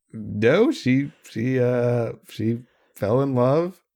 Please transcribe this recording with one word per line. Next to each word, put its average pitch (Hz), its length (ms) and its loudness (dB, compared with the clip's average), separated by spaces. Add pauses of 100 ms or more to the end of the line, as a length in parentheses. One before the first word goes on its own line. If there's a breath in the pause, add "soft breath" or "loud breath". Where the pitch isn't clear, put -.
(140)
No, 113 580 2
she, 135 400 0 (180)
she, 127 300 -2
uh, 120 540 0 (160)
she 113 300 -4 (360)
fell 110 260 0
in 139 140 -2
love, 147 460 0 (140)